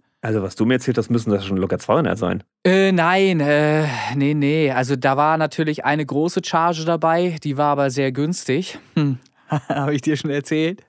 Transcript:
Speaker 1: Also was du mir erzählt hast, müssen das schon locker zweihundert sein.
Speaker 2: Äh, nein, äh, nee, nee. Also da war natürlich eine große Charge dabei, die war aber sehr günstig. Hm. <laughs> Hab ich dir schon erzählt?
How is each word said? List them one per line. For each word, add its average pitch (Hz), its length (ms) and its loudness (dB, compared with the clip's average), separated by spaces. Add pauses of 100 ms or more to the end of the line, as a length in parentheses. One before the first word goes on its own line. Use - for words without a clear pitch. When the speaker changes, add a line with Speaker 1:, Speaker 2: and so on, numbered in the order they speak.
(220)
Speaker 1:
Also 110 200 0
was 95 140 -6
du 110 80 0
mir 123 100 2
erzählt 123 220 -2
hast, 113 140 -2
müssen 113 200 0
das 98 140 0
schon 95 140 -2
locker 92 200 -2
zweihundert 113 380 0
sein. 92 260 -4 (220)
Speaker 2:
Äh, 190 280 4
nein, 180 480 2
äh, 151 460 2 (280)
nee, 139 180 2
nee. 151 380 2
Also 131 260 0
da 135 220 0
war 156 180 4
natürlich 156 480 -2
eine 147 220 0
große 156 360 0
Charge 165 440 0
dabei, 170 580 0
die 139 140 -2
war 147 140 2
aber 139 180 2
sehr 135 220 0
günstig. 147 680 -4 (160)
Hm. 143 240 0 (300)
<laughs> - 0 - (200)
Hab 143 220 -2
ich 147 100 -2
dir 151 160 0
schon 151 140 -6
erzählt? 156 580 -2